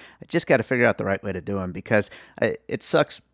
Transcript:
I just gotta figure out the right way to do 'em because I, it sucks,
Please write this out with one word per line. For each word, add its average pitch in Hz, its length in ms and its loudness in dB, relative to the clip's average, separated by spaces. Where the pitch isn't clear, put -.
I - 60 -20
just - 220 -2
gotta 123 160 4
figure 120 220 2
out 107 120 2
the 110 60 -4
right 98 180 0
way 101 100 -4
to 90 80 -6
do 98 200 -4
'em 92 100 -4
because 98 400 0
I, 113 140 0
it - 160 -6
sucks, - 380 0